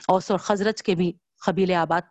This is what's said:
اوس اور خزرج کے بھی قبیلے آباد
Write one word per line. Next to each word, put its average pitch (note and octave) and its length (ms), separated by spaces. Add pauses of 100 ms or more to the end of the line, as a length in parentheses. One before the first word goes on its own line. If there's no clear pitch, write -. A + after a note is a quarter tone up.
اوس F#3 240
اور F#3 80
خزرج G#3 440
کے F#3 120
بھی F3 160 (340)
قبیلے F#3 300
آباد E3 360